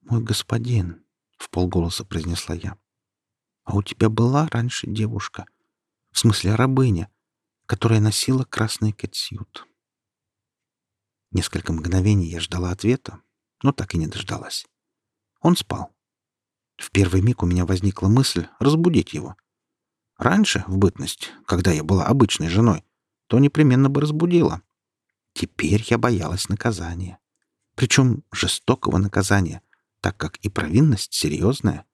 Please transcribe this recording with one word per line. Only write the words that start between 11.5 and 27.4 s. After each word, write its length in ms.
мгновений 560
я 120
ждала 300
ответа, 500
но 100
так 220
и 40
не 80
дождалась. 600
Он 160
спал. 380
В 140
первый 300
миг 220
у 40
меня 200
возникла 420
мысль 380
разбудить 540
его. 240
Раньше, 480
в 120
бытность, 540
когда 260
я 120
была 220
обычной 420
женой, 360
то 120
непременно 520
бы 100
разбудила. 600
Теперь 540
я 100
боялась 500
наказания. 720